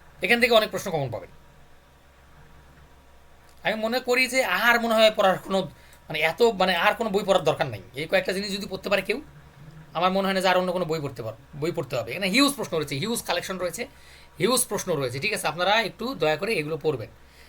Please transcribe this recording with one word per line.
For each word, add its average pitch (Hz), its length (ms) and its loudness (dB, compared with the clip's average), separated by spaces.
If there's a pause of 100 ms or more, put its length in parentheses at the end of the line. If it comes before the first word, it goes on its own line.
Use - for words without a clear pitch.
(220)
এখান 233 200 2
থেকে 233 120 4
অনেক 214 160 4
প্রশ্ন 196 220 -6
কমন 143 200 -2
পাবেন। 101 180 -10 (2250)
আমি 196 120 0
মনে 226 240 -2
করি 254 280 2
যে 254 180 2
আর 220 340 4
মনে 226 140 0
হয় 220 180 6
পড়ার 190 260 4
কোনো, 190 240 -2 (460)
মানে 156 120 -6
এত, 160 220 0
মানে 190 340 4
আর 185 180 4
কোনো 226 160 -2
বই 202 140 0
পড়ার 185 200 4
দরকার 147 240 0
নাই। 110 140 -10 (140)
এই 151 120 -6
কয়েকটা 190 260 0
জিনিস 196 200 -6
যদি 196 140 -8
পড়তে 190 220 -8
পারে 196 120 2
কেউ, 214 200 -4 (720)
আমার 175 180 2
মনে 190 160 0
হয় 196 60 0
না 190 80 0
যে 185 60 2
আর 180 100 4
অন্য 185 140 0
কোনো 180 140 -2
বই 160 160 -2
পড়তে 131 220 -8
পার-, - 340 -12
বই 156 140 -2
পড়তে 160 240 -6
হবে। 117 160 -4
এখানে 185 160 -4
হিউজ 262 280 2
প্রশ্ন 185 220 -4
রয়েছে, 147 180 -4
হিউজ 208 280 -4
কালেকশন 180 340 -4
রয়েছে, 180 300 -6 (520)
হিউজ 240 280 2
প্রশ্ন 185 280 -4
রয়েছে। 135 240 -4
ঠিক 208 140 -2
আছে, 180 140 -4
আপনারা 180 340 2
একটু 240 340 -6
দয়া 156 200 2
করে 196 180 -4
এগুলো 156 240 -2
পড়বেন। 139 320 -2 (400)